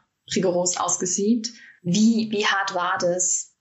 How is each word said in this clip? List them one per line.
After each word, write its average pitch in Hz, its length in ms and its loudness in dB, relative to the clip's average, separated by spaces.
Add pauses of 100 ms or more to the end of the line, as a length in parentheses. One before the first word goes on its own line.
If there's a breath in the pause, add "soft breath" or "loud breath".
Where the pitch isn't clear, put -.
(360)
rigoros 175 420 0
ausgesiebt. 202 720 0 (340 loud breath)
Wie, 214 480 4
wie 302 160 -2
hart 196 260 -2
war 180 260 -2
das? 180 600 -2